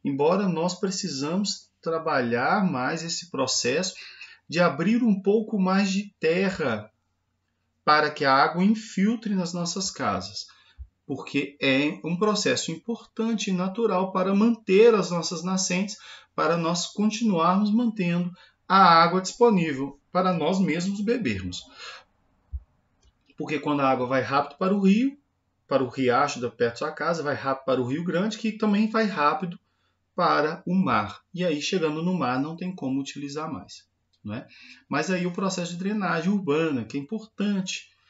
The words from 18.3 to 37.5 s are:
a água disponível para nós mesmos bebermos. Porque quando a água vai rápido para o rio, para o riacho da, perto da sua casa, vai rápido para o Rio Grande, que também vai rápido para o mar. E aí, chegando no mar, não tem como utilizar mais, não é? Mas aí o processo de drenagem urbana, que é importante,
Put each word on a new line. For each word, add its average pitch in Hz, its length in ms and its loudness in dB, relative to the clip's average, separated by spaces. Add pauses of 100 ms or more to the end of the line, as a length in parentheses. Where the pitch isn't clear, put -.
a 190 140 6 (200)
água 170 180 4
disponível 165 800 2 (100)
para 185 220 0
nós 165 260 0
mesmos 185 420 -2
bebermos. 110 640 -4 (1700)
Porque 147 240 -4
quando 143 200 0
a 135 80 2
água 127 180 2
vai 131 140 0
rápido 139 380 -2
para 190 160 2
o 202 60 2
rio, 226 360 4 (500)
para 135 180 2
o 123 40 -2
riacho 131 520 0
da, 120 100 -4
perto 117 220 0
da - 60 -16
sua 156 140 -4
casa, 160 300 -4
vai 139 140 -2
rápido 135 280 -4
para 131 160 0
o 120 60 -2
Rio 147 160 -4
Grande, 180 340 -2
que 220 140 -4
também 214 400 2
vai 220 160 0
rápido 170 520 -2 (580)
para 156 500 0
o 175 80 0
mar. 120 460 0 (120)
E 175 120 -4
aí, 151 180 0
chegando 160 400 -2
no 180 100 -2
mar, 131 280 0
não 160 160 -4
tem 180 180 -6
como 135 260 -4
utilizar 143 500 -10
mais, - 380 -14 (340)
não 104 120 -8
é? 127 120 -10 (420)
Mas 156 220 -2
aí 180 160 -2
o 175 60 -4
processo 185 400 -4
de 175 60 -10
drenagem 185 520 -2
urbana, 156 540 0
que - 120 -10
é 143 40 -4
importante, 202 880 -6 (220)